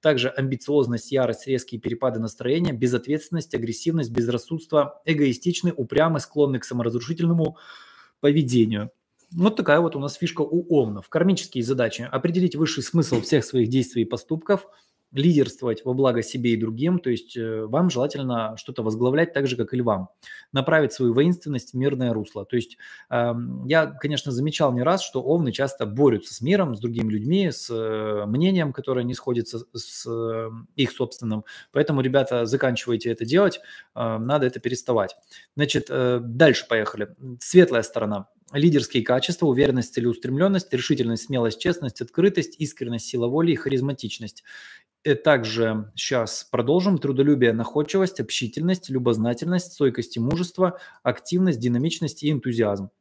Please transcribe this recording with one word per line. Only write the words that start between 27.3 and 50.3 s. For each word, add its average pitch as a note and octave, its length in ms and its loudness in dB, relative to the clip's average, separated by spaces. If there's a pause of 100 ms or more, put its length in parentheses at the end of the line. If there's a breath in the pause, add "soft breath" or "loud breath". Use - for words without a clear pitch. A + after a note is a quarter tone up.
с, - 200 -10
э, A2 560 -2
мнением, D#3 460 0
которое B2+ 320 -2
не B2 100 -4
сходится A#2+ 460 -4 (120)
с, - 340 -12
э, A2+ 440 -6 (240)
их D3+ 160 0
собственным. A2 540 -4 (280 loud breath)
Поэтому, D3 280 0
ребята, B2+ 440 2
заканчивайте A#2+ 640 -2
это A2+ 140 -4
делать, F3 360 2 (340 loud breath)
э, A2+ 240 -4
надо C3 280 0
это B2 140 -2
переставать. A#2+ 560 -2 (380 loud breath)
Значит, D3 340 0
э, B2 340 0
дальше B2 460 4
поехали. G#2+ 400 -2 (320)
Светлая D3+ 420 6
сторона. G#2+ 460 -4 (240)
Лидерские C#3 500 2
качества, C3 440 0
уверенность, B2+ 480 2
целеустремлённость, C3+ 800 0
решительность, B2 520 0
смелость, A#2+ 360 -2
честность, E3+ 400 -4
открытость, E3+ 600 0
искренность, A#2+ 460 -6
сила A#2+ 200 -2
воли D#3+ 260 2
и C3 40 2
харизматичность. C3 880 -4 (600 loud breath)
Э, D3 80 4
также A2+ 800 0
щас - 560 -4
продолжим. E3 480 2
Трудолюбие, C3+ 540 4
находчивость, D3+ 680 -2
общительность, D#3 720 -4
любознательность, B2 840 0
стойкость - 440 0
и A#2 40 -4
мужество, F3 580 0 (260 loud breath)